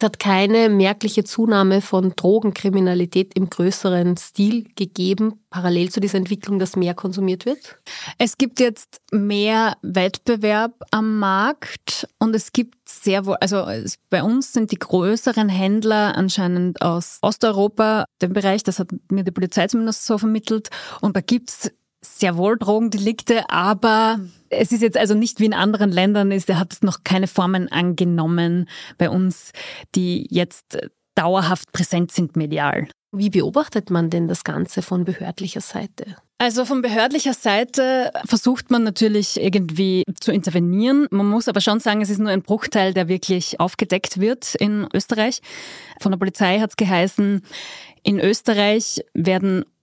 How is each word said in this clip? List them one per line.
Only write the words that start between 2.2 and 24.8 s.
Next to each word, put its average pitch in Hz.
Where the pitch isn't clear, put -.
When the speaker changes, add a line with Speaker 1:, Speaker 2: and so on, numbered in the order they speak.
Speaker 1:
im 190
größeren 180
Stil 214
gegeben, 196
parallel 180
zu 208
dieser 196
Entwicklung, 196
dass 185
mehr 175
konsumiert 185
wird? -
Speaker 2:
Es -
gibt 262
jetzt -
mehr 208
Wettbewerb 214
am 220
Markt 202
und 220
es -
gibt -
sehr 196
wohl, 196
also 196
es, -
bei 185
uns 240
sind 220
die 185
größeren 214
Händler 208
anscheinend 180
aus 170
Osteuropa, 214
dem 180
Bereich, 196
das 190
hat 180
mir 190
die 180
Polizei 180
zumindest 226
so 220
vermittelt, 220
und 208
da 190
gibt's -
sehr 180
wohl 202
Drogendelikte, 214
aber 220
es -
ist 226